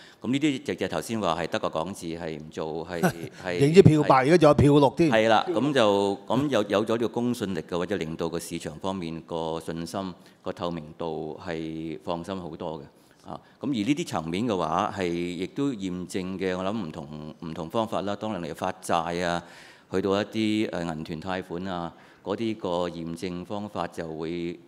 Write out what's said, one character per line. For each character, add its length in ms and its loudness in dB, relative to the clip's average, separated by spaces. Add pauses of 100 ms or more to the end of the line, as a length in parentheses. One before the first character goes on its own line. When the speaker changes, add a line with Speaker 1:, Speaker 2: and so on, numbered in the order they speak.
(280)
Speaker 1:
噉 40 0
呢 80 2
啲 240 0
就， 120 -2
就 120 -4
頭 140 -2
先 180 -4
話 220 0
係 60 -2
得 120 -2
個 100 -2
講 240 -4
字， 140 -12
係 320 -8
唔 120 -14
做， 360 -6
係， 140 -6
Speaker 2:
<laughs> 420 -2
Speaker 1:
係， 160 -4
Speaker 2:
認 140 4
知 80 12
漂 220 10
白， 120 6 (100)
Speaker 1:
係。 20 2
Speaker 2:
而 40 2
家 60 8
仲 120 8
有 40 8
漂 180 6 (180)
綠 60 -14
添。 160 4
Speaker 1:
係 180 8
啦， 200 6
噉 240 0
就， 440 4 (100)
噉 220 2
有， 200 2
有 160 4
咗 40 -8
呢 80 2
個 100 0
公 260 0
信 220 -4
力 60 -2
嘅， 160 -6
或 80 0
者 100 -2
令 220 -4
到 120 -2
個 80 -6
市 220 -6
場 200 -8
方 160 -4
面 260 -6
個 440 -6
信 220 -6
心、 260 -6 (300)
個 80 -8
透 180 -4
明 140 -8 (140)
度 460 -8
係 600 -8
放 200 -4
心 160 -8
好 160 -10
多 240 -8
嘅。 40 -16 (420)
啊， 140 -14 (200)
咁 80 -6
而 60 -2
呢 220 0
啲 120 -6
層 220 -4
面 180 -2
嘅 100 0
話， 400 0
係 100 0
亦 400 -4
都 240 -4
驗 380 -6
證 300 -6
嘅。 180 -2
我 60 -4
諗 80 -2
唔 200 -6
同， 440 -12 (100)
唔 80 -6
同 160 -8
方 180 -2
法 140 -4
啦。 140 -4
當 180 -6
然 100 -6
你 100 -8
發 180 -4 (120)
債 400 0
啊， 200 0 (480)
去 100 0
到 200 2
一 40 -2
啲， 460 0
呃， 120 -4
銀 200 -6
團 180 -8
貸 220 -6
款 240 -8
啊， 260 -6 (300)
嗰 120 -4
啲 220 -2
個 120 -4 (200)
驗 280 -8
證 280 -8
方 240 -8
法 180 -4
就 200 -8
會 600 -6